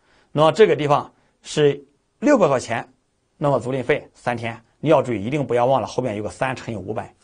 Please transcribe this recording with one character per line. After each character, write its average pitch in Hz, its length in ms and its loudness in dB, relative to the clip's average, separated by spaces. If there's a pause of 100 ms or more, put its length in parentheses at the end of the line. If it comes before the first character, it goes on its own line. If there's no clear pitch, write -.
(300)
那 147 100 -2
么 156 100 6
这 202 160 6
个 160 80 2
地 143 140 -2
方 135 240 0 (300)
是 147 360 2 (420)
六 285 180 4
百 175 100 4
块 135 100 2
钱， 113 300 -6 (480)
那 143 140 0
么 127 100 2
租 117 100 -6
赁 131 140 -4
费 147 300 -2
三 123 200 -4
天， 117 240 -8 (220)
你 143 80 -2
要 147 140 4
注 120 100 -4
意， 98 100 -4
一 110 60 -6
定 143 180 -4
不 120 60 -6
要 120 140 2
忘 131 160 2
了 95 40 -4
后 - 160 -6
面 110 140 -6
有 107 60 -6
个 104 80 -8
三 131 260 -6
乘 - 160 -12
以 107 60 -10
五 98 160 -10
百， 98 300 -12